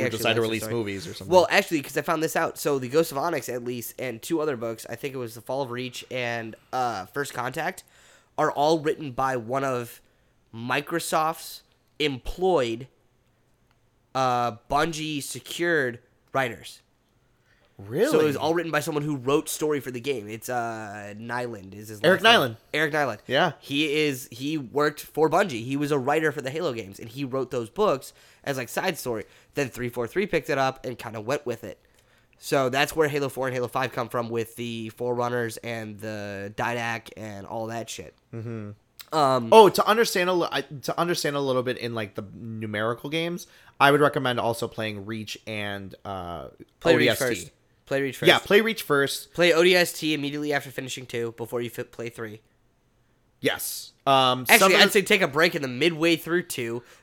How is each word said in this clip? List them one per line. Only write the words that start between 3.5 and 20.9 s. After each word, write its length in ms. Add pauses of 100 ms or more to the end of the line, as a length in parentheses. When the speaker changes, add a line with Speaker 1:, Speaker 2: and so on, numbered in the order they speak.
Speaker 1:
least, 340
and 240
two 200
other 160
books, 320
I 80
think 160
it 40
was 180
The 60
Fall 200
of 100
Reach 400
and, 460 (160)
uh, 320
First 280
Contact, 500 (540)
are 140
all 320
wrten 320
by 220
one 260
of 380 (520)
Microsoft's 1080 (380)
employed, 880 (1300)
uh, 380 (160)
Bungie 520
secured 800 (340)
writers. 480 (960)
Speaker 2:
Really? 340
Speaker 1:
So 80
it 60
was 100
all 180
written 200
by 80
someone 240
who 100
wrote 320
story 320
for 100
the 120
game. 260
It's, 220
uh, 680